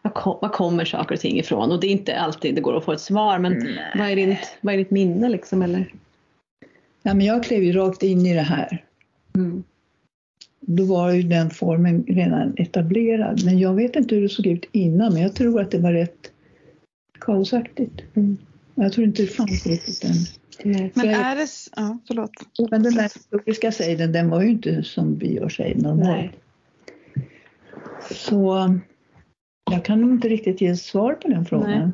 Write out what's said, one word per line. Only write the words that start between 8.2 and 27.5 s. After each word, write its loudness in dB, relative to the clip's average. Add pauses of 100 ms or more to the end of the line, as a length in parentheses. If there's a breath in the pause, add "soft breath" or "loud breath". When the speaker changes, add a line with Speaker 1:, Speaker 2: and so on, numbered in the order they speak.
Speaker 2:
i 2
det 2
här. -2 (500)
Speaker 1:
Mm. 0 (1000)
Speaker 2:
Då 2
var 2
ju 4
den 2
formen 2
redan 0
etablerad. 0
Men 4
jag 4
vet 0
inte 2
hur 4
det 2
såg -4
ut 0
innan, 2
men 2
jag 0
tror 2
att -4
det 0
var 4
rätt -2 (880 soft breath)
kaosaktigt. -2 (140)
Speaker 1:
Mm. 2 (380)
Speaker 2:
Jag 2
tror 2
inte 2
det 2
fanns -2
riktigt -4
än. 0 (520)
Speaker 1:
Nej. 0
Speaker 3:
Men 2
Speaker 2:
Så 2 (120)
Speaker 3:
är -2
det -4
s-, -10
ja, -6 (100)
förlåt. -6 (400)
Speaker 2:
men 2
den 2
där 2
historiska -4
sejden, -2
den 2
var 2
ju 4
inte 0
som -2
vi -4
gör -4
sejd -2
normalt. 2
Speaker 1:
Nej. -2 (1800 loud breath)